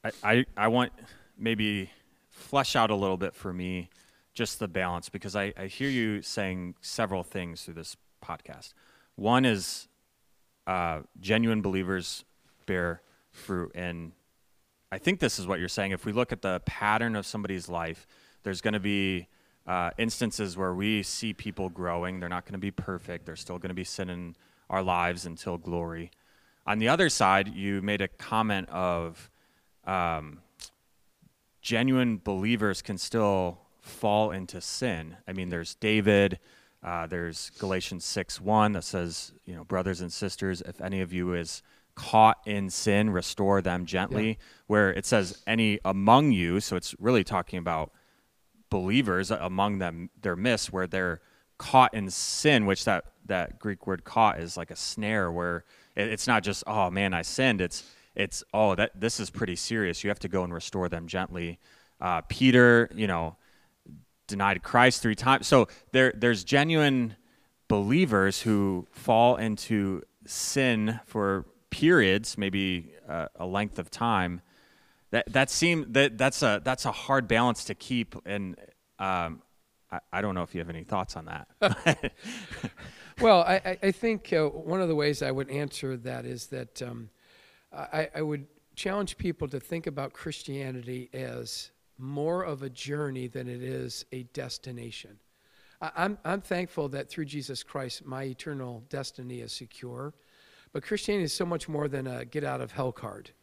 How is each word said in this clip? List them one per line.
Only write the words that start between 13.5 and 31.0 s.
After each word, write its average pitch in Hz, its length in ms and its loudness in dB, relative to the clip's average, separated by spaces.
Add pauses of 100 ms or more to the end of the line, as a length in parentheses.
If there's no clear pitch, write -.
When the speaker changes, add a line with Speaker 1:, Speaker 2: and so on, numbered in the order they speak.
Speaker 1:
And 85 380 -8 (800)
I 98 60 -8
think 180 200 2
this 120 220 0
is 90 80 -6
what 95 100 0
you're 87 100 -4
saying. 98 220 -2
If 92 160 -4
we 107 60 -4
look 123 200 0
at 104 100 -8
the 90 220 -2
pattern 110 520 0
of 101 100 -4
somebody's 98 420 -6
life, 82 380 -6 (380)
there's 95 160 -4
gonna 107 200 0
be, 95 460 -2 (400)
uh, 90 320 -2
instances 110 580 -2
where 92 180 -2
we 101 280 0
see - 320 -6
people 98 340 -8
growing. 87 520 -4
They're 87 80 -8
not 90 180 -6
gonna 98 120 -10
be 98 120 -4
perfect. 90 560 -8
There's 80 140 -12
still 90 180 -10
gonna 92 160 -8
be 90 100 -6
sin 92 240 -8
in 87 280 -10 (340)
our 95 120 0
lives 87 440 0
until 87 320 -6
glory. 85 540 -6 (540)
On 107 120 0
the 110 100 2
other 170 200 4
side, 98 400 4
you 98 340 -4
made 101 180 -2
a 95 80 -2
comment 107 640 -2
of, 85 580 -4 (560)
um, 85 560 -2 (1200)